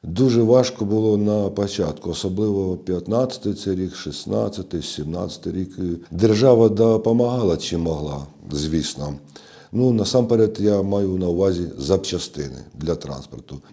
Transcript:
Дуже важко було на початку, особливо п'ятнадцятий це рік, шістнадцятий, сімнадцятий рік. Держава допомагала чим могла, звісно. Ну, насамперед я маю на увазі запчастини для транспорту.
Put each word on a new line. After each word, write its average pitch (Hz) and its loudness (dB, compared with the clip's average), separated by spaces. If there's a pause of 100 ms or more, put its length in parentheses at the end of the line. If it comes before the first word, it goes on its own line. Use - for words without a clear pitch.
Дуже 117 2
важко 123 4
було 107 2
на 104 0
початку, 98 -4
особливо 95 -2
п'ятнадцятий 107 -4
це 98 -4
рік, 90 -4
шістнадцятий, 98 -6
сімнадцятий 87 -8
рік. 92 -8 (320)
Держава 110 6
допомагала 113 2
чим 85 -4
могла, 73 -6 (240)
звісно. 73 -4 (580)
Ну, 123 2
насамперед 110 2
я 101 2
маю 98 0
на 90 -2
увазі 87 0 (120)
запчастини 73 -4 (100)
для 80 -4
транспорту. 67 -12 (120)